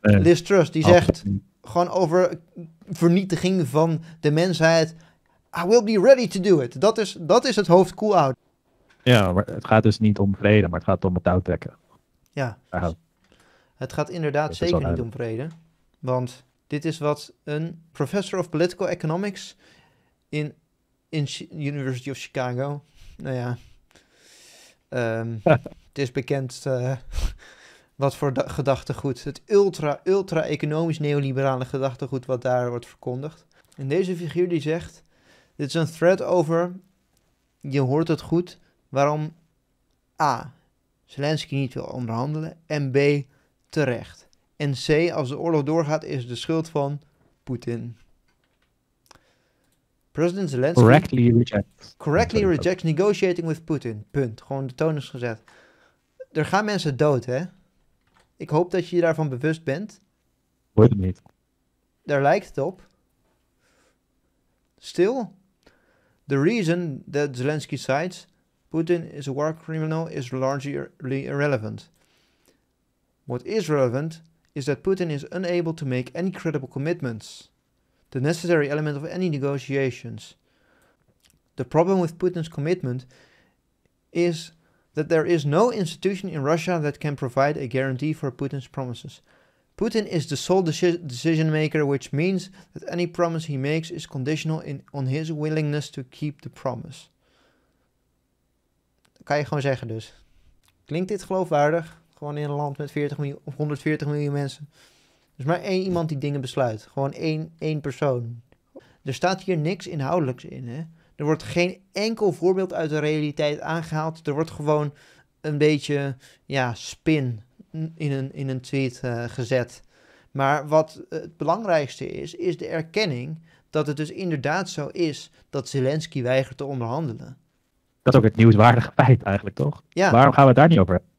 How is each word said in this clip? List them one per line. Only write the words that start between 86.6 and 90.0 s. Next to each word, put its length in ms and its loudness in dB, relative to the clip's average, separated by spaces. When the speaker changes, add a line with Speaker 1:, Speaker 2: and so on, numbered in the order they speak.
Speaker 2:
that 200 -4
can 160 -4
provide 420 0
a 100 -6
guarantee 460 -2
for 180 -6
Putin's 360 -8
promises. 540 -12
Putin 320 0